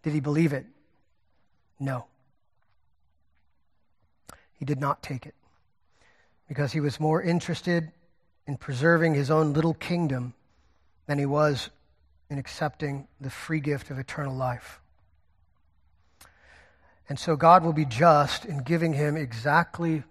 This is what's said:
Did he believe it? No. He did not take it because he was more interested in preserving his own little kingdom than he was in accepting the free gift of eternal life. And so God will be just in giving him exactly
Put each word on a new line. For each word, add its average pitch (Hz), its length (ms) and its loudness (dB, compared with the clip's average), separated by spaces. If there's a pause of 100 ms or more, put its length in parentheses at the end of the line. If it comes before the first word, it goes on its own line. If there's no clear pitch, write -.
Did 151 100 -4
he 151 80 0
believe 147 320 2
it? 135 140 -8 (1120)
No. 131 240 -6 (2500)
He 143 60 -8
did 139 140 -4
not 143 240 -4
take 131 240 -12
it - 80 -20 (1120)
because 143 240 -4
he 156 80 -2
was 143 200 -2
more 156 220 0
interested 170 680 -2 (540)
in 139 100 -6
preserving 160 580 2
his 139 160 0
own 156 240 4
little 156 200 2
kingdom 135 600 -4 (720)
than 143 120 -2
he 143 80 0
was 147 440 0 (600)
in 143 80 -6
accepting 139 720 -8 (120)
the 135 100 -8
free 156 300 -6
gift 143 300 -4
of 131 80 -8
eternal 135 360 -8
life. 127 460 -6 (2250)
And 139 100 -6
so 160 180 0
God 165 280 8
will 165 80 0
be 151 140 0
just 147 580 4
in 156 140 -6
giving 160 340 -2
him 147 240 0
exactly 151 960 -2